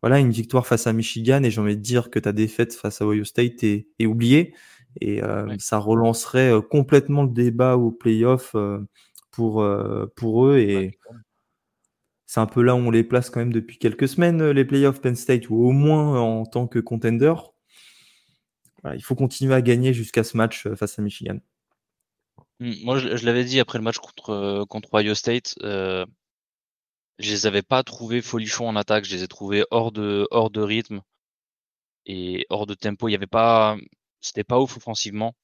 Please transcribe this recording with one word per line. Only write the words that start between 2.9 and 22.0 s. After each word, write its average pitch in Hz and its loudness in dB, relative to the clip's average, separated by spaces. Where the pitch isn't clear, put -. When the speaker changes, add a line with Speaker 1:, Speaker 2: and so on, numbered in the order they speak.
Speaker 1:
à 104 -2
Ohio 104 0
State 120 -2
est, 104 -2
est 113 0
oubliée. 120 2
Et, 104 -4
euh, 104 -4
Speaker 2:
Ouais. 104 -8
Speaker 1:
ça - -4
relancerait, 113 2
euh, 110 4
complètement 143 2
le 135 2
débat 123 2
au 117 2
playoff, 117 0
euh, 101 -2
pour, 110 -2
euh, 104 -2
pour 117 2
eux. 139 6
Et 101 2
Speaker 2:
Ouais, 95 -4
clairement. 117 -20
Speaker 1:
c'est - -4
un 110 4
peu 123 0
là 123 6
où 123 2
on 120 0
les 113 4
place 123 0
quand - -6
même 120 -2
depuis 113 -4
quelques 120 0
semaines, 170 2
euh, 151 2
les 135 4
playoffs 139 2
Penn 123 0
State, 120 0
ou 110 0
au 120 4
moins 147 4
en 113 0
tant 120 -4
que 120 -2
contender. 117 0
Voilà, 71 -10
il - -14
faut - -4
continuer 131 0
à 131 4
gagner 123 2
jusqu'à 117 -2
ce - -6
match, 110 -2
euh, 104 -6
face 104 -8
à 107 -6
Michigan. 101 -8